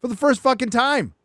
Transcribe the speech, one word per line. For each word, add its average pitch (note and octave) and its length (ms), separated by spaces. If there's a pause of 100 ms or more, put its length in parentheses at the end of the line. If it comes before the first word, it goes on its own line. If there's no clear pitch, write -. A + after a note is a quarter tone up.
For B3+ 60
the A#3+ 80
first C4+ 260
fucking C4 280
time. A#3+ 440 (120)